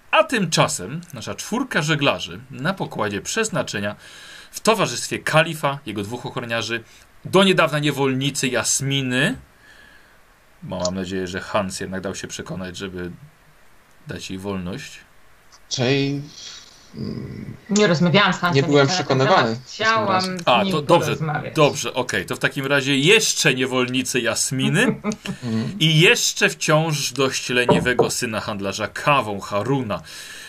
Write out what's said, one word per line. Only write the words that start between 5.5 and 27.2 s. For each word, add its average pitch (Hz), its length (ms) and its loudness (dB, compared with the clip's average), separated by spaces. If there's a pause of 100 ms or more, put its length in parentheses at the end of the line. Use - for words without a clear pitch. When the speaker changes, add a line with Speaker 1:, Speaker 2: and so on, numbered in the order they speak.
Speaker 1:
jego 104 160 -4
dwóch 120 240 -8
ochroniarzy, 117 580 -4 (400)
do 185 200 6
niedawna 165 340 4
niewolnicy 135 680 0
Jasminy, 135 880 0 (1300)
bo 95 180 -8
mam 90 140 -2
nadzieję, 92 320 -4
że 90 140 -6
Hans 98 400 -4
jednak 95 200 -6
dał 92 140 -6
się - 140 -10
przekonać, 92 480 -10
żeby 92 340 -8 (960)
dać - 240 -12
jej 95 80 -8
wolność. 98 600 -8 (680)
Speaker 2:
Czyli, 139 540 0 (720)
mm, - 600 -10 (140)
Speaker 3:
Nie 208 160 6
rozmawiałam 175 460 4
z - 60 -6
Hansem 175 180 0
Speaker 2:
nie 139 60 6
byłem 143 240 6
Speaker 3:
na 139 60 0
ten - 60 0
Speaker 2:
przekonywany 139 440 4
Speaker 3:
temat. 113 160 -2
Speaker 2:
w - 40 -14
każdym - 240 -6
Speaker 3:
Chciałam 220 220 2
Speaker 2:
razie. 185 300 0
Speaker 3:
z 180 100 -8
Speaker 1:
A, 143 140 6
Speaker 3:
nim 190 100 0
Speaker 1:
to 147 100 0
dobrze, 160 240 4
Speaker 3:
porozmawiać. 147 480 -4
Speaker 1:
dobrze, 135 400 2
okej. 120 320 -2
To 123 100 -6
w - 20 -10
takim 135 280 -2
razie 139 320 2
jeszcze 160 560 4
niewolnicy 127 640 0
Jasminy 135 680 0
Speaker 2:
<laughs> 220 80 2 (480)
Mhm. 117 380 -2
Speaker 1:
i 156 200 4
jeszcze 214 480 4
wciąż 156 640 0
dość 131 360 -2